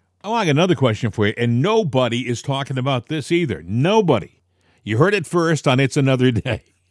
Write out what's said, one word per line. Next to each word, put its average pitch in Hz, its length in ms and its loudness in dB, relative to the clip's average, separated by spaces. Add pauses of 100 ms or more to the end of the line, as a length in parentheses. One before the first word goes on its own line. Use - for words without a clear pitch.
(220)
Oh, 214 120 -6
I 233 100 0
got 165 60 2
another 160 240 2
question 117 360 0
for 104 160 0
you, 104 120 0
and 120 240 0
nobody 131 640 0
is 120 140 -6
talking 135 340 -6
about 131 300 -2
this 156 260 -6
either. 135 320 -2
Nobody. 139 800 0 (420)
You 107 140 -2
heard 185 160 4
it 190 120 -2
first 165 400 0
on 135 140 4
It's 135 160 0
Another 131 340 2
Day, 117 340 -4 (260)